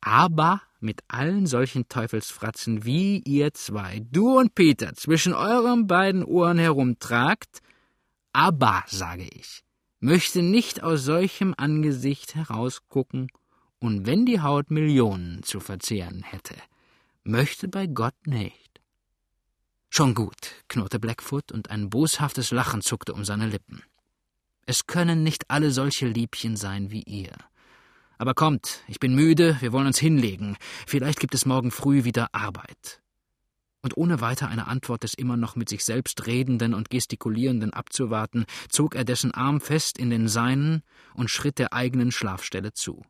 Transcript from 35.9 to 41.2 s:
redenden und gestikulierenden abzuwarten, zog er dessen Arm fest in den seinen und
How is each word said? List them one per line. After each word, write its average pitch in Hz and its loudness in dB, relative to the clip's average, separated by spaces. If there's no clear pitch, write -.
redenden 120 0
und 110 -6
gestikulierenden 117 -2
abzuwarten, 110 -4
zog 151 0
er 127 -2
dessen 120 -2
Arm 139 0
fest - -2
in 123 0
den 113 2
seinen 135 0
und 120 -2